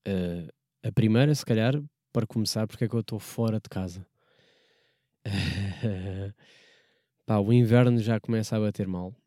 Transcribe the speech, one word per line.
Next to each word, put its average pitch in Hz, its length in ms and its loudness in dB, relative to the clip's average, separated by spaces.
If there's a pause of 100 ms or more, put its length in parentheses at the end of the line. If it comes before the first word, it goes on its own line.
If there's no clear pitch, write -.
Eh, 87 420 -4 (340)
a 113 80 -4
primeira, 117 440 4
se - 100 -4
calhar, 117 300 2 (360)
para 110 160 0
começar, 110 400 -2
porque - 180 -4
é 107 40 -2
que - 60 -4
eu 117 60 0
estou 107 180 -8
fora 110 420 -2
de - 80 -20
casa. 92 380 -8 (1200)
<laughs> 98 1080 -4 (920)
Pá, 107 140 2
o 104 120 2
inverno 120 480 6
já 110 180 0
começa 110 380 -2
a 107 40 0
bater 104 280 -2
mal. 92 260 -8 (120)